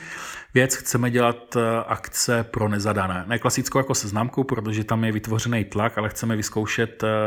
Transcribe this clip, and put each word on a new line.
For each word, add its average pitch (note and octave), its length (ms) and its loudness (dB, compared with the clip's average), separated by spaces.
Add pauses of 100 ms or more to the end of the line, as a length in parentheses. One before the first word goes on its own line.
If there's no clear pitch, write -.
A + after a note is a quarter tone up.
(540)
věc, B2+ 200 6
chceme A#2+ 360 0
dělat, A#2+ 460 2
eh, A2+ 300 2
akce A#2 580 0
pro G#2+ 240 0
nezadané. G2 580 0
Ne A#2 120 -2
klasickou - 400 0
jako C3+ 160 2
seznamku, A2+ 500 0
protože G#2+ 400 -2
tam A2+ 200 0
je A2 80 2
vytvořený A2 520 0
tlak, G#2 340 0
ale G#2+ 100 0
chceme A2+ 280 -2
vyzkoušet, G#2+ 680 -2
eh, - 20 2 (200)